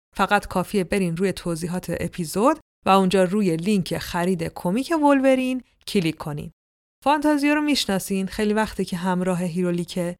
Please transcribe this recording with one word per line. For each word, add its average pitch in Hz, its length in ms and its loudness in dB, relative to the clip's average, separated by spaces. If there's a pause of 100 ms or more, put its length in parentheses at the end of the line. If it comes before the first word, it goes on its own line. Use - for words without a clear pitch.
(180)
فقط 202 300 2
کافیه 185 360 0
برین 170 340 -2
روی 185 160 0
توضیحات 175 560 -6
اپیزود 185 720 -2 (260)
و 190 40 2
اونجا 190 340 4
روی 185 340 0
لینک 180 400 0
خرید 175 460 -2
کمیک 208 580 -4
وولورین 262 640 4 (240)
کلیک 165 300 0
کنین. 160 340 -10 (520)
فانتازیو 294 520 4
رو 302 60 0
می‌شناسین، 196 680 -2
خیلی 214 260 0
وقته 208 320 -2
که 185 120 -6
همراه 180 460 -2
هیرولیکه. 175 760 -4